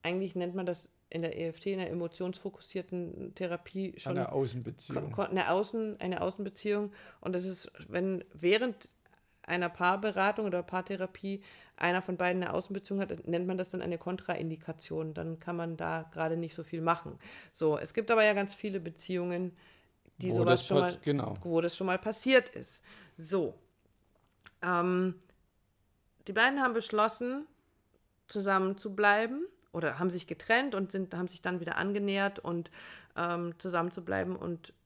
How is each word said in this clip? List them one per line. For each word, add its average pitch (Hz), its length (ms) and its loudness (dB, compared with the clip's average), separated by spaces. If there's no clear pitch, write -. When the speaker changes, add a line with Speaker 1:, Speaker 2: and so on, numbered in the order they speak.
Speaker 1:
Eigentlich 185 320 -2
nennt 180 180 -2
man 185 100 -2
das 175 240 -4
in 165 140 -4
der 165 140 -4
E 165 120 -4
F 160 100 -10
T, 196 140 -2
in 190 80 -2
der 180 100 -4
emotionsfokussierten 180 1400 -6
Therapie 180 640 -4
schon - 180 -2
Speaker 2:
Eine - 140 0
Außenbeziehung. 135 800 -4
Speaker 1:
ko-, 202 140 -2
ko-, - 40 -4
eine 185 220 0
Außen-, 214 500 0
eine 180 200 -2
Außenbeziehung. 202 720 -2
Und - 140 -4
das 180 120 -2
ist, 185 260 -8
wenn 185 340 0
während 202 600 2
einer 175 280 0
Paarberatung 196 760 2
oder 180 160 0
Paartherapie 190 800 -4
einer 175 240 2
von 185 160 -4
beiden 180 280 2
eine - 100 -4
Außenbeziehung 196 460 -4
hat, 185 260 -6
nennt 175 220 0
man 185 100 0
das 185 120 -4
dann 185 120 -4
eine 170 160 -2
Kontraindikation. 160 1160 -6
Dann 165 260 -6
kann 175 160 -6
man 165 200 -4
da 160 360 -4
gerade 160 240 0
nicht 165 180 -4
so 170 80 -10
viel 165 180 -6
machen. 165 380 2
So, 156 240 4
es - 160 -6
gibt 220 160 -2
aber 226 140 8
ja 214 120 8
ganz 196 200 0
viele 196 240 -4
Beziehungen, 175 800 -2
die 180 120 -2
Speaker 2:
Wo - 40 2
Speaker 1:
sowas 175 260 6
Speaker 2:
das - 80 -6
Speaker 1:
schon 190 100 6
Speaker 2:
pass-, 180 140 4
Speaker 1:
mal, - 100 -10
Speaker 2:
genau. 131 400 0
Speaker 1:
wo 165 180 2
das 170 160 0
schon 190 120 -2
mal 185 100 2
passiert 254 520 4
ist. - 340 -12
So. 160 400 -2
Ähm, 180 540 4
die 196 80 -6
beiden 262 260 6
haben 247 140 2
beschlossen, 233 720 0
zusammen 196 480 2
zu 196 180 -6
bleiben 220 520 4
oder 151 260 0
haben 180 120 2
sich 175 160 -6
getrennt 247 480 2
und 196 180 -2
sind, 190 220 -4
haben 175 120 -2
sich 180 140 -12
dann 180 200 -2
wieder 170 160 -4
angenähert 196 640 0
und, 170 320 -4
ähm, 170 420 -2
zusammen 175 320 0
zu 175 140 -10
bleiben 185 320 0
und 170 380 -6